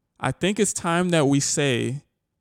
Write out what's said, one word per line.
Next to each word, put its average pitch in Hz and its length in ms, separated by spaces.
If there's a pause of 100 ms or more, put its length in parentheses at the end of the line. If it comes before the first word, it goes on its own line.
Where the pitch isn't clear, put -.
(180)
I 131 140
think 196 260
it's 208 140
time 175 380
that 156 180
we 143 100
say 135 640 (380)